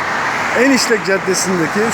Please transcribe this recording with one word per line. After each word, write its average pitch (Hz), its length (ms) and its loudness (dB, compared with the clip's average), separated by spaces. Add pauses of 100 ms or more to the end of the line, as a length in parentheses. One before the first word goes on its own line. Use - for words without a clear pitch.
(580)
en 262 120 4
işlek 220 360 2
caddesindeki 180 760 0 (140)